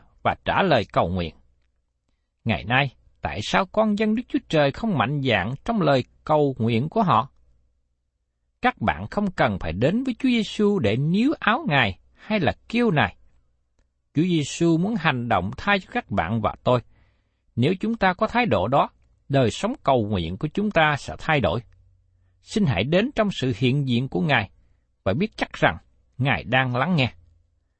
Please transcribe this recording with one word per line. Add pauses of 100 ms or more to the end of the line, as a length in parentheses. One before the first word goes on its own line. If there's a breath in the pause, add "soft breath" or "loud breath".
(240)
và (100)
trả
lời
cầu
nguyện. (1080)
Ngày
nay, (260)
tại
sao
con
dân
Đức
Chúa (100)
Trời
không
mạnh
dạn (120)
trong
lời (200)
cầu
nguyện
của
họ? (1300)
Các
bạn
không
cần
phải
đến
với
Chúa
Giêsu
để
níu
áo
Ngài (140)
hay
là (160)
kêu
Ngài. (1000)
Chúa
Giêsu
muốn
hành
động
thay
cho
các
bạn
và
tôi. (760)
Nếu
chúng
ta
có
thái
độ
đó, (400)
đời
sống (100)
cầu
nguyện
của
chúng
ta
sẽ
thay
đổi. (800)
Xin
hãy
đến
trong
sự
hiện
diện
của
Ngài (540)
và
biết
chắc
rằng (400)
Ngài
đang
lắng
nghe. (680)